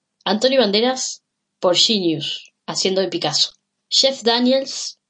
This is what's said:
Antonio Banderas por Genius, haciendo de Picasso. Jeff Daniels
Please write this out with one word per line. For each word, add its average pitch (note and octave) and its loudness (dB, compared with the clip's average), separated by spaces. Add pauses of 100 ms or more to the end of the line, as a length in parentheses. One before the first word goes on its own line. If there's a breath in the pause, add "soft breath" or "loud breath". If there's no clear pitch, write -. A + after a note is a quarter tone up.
(260)
Antonio B3 2
Banderas A#3 0 (360)
por F3 2
Genius, E3+ -2 (140)
haciendo F#3 -2
de F#3 0
Picasso. D#3 -2 (360)
Jeff C4+ 2
Daniels B3 -2